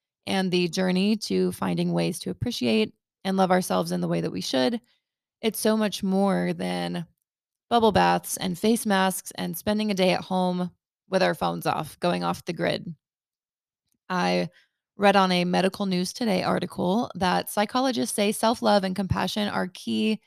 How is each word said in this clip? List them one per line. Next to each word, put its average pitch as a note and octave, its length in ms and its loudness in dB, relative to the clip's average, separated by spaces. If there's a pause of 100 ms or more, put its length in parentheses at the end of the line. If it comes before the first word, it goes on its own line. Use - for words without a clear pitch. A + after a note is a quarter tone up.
(260)
and F#3+ 260 -2
the F3 180 2
journey F#3 480 2
to F#3 340 0
finding F3 400 -2
ways E3+ 280 -2
to F3+ 100 -8
appreciate A3 640 -2 (320)
and F#3+ 100 0
love F#3 160 6
ourselves F3+ 400 2
in F3 80 -2
the F3 80 -2
way E3 140 0
that E3+ 100 -4
we F#3 100 -6
should, B3+ 380 0 (640)
it's A3+ 180 -2
so A3 160 2
much G#3+ 260 -2
more F#3+ 520 2
than F3 520 -4 (640)
bubble A3+ 220 4
baths F3 460 2
and F3+ 200 -6
face A3 280 2
masks F#3+ 500 0
and F3+ 220 -6
spending G#3+ 340 -2
a G3 40 -2
day F#3 160 4
at D3+ 100 0
home F3+ 500 -2 (380)
with F#3 120 2
our F3 140 2
phones E3+ 300 -4
off, D#3 340 -4
going F3+ 240 -2
off F3 220 -4
the F3 80 -6
grid. - 420 -4 (1160)
I F3+ 400 0 (480)
read G3+ 180 6
on F#3 160 4
a F3+ 140 2
Medical F3+ 400 0
News F3+ 280 -2
Today G3+ 300 -2
article F3+ 720 -2
that F3+ 340 0
psychologists B3 680 -2
say G#3 160 2
self-love G#3+ 520 2
and F#3+ 120 -4
compassion F#3+ 540 -2
are F#3 180 -2
key A3 600 -2